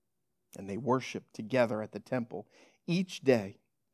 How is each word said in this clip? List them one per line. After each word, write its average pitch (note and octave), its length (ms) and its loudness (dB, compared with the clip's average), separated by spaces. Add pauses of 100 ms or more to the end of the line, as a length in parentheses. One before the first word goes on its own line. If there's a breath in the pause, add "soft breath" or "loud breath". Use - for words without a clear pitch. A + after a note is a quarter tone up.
(580)
And G2 100 -10
they G2+ 80 -4
worshiped B2 560 -2
together A2+ 480 0
at G#2+ 120 -8
the G#2 80 -10
temple - 460 -6 (400 soft breath)
each F#3 360 -2
day, A2 340 4 (380)